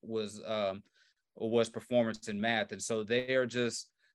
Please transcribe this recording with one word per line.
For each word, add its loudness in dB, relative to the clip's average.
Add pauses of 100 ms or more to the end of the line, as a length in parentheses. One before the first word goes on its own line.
was, -4
um, 0 (540)
was 2
performance 0
in -4
math. 0
And -8
so -2
they 0
are 4
just, -2 (240)